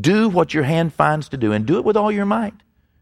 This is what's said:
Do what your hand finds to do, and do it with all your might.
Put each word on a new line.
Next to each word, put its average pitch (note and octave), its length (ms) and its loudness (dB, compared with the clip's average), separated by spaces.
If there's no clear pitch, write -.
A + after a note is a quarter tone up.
Do G#3 280 2
what F3 260 0
your D3 100 0
hand E3 280 0
finds D3+ 360 -2
to - 80 -10
do, A2 160 0
and G#2+ 120 0
do C#3+ 120 0
it A#3+ 80 -2
with G#3+ 120 2
all G#3+ 140 0
your G3+ 160 -2
might. G#3 380 -4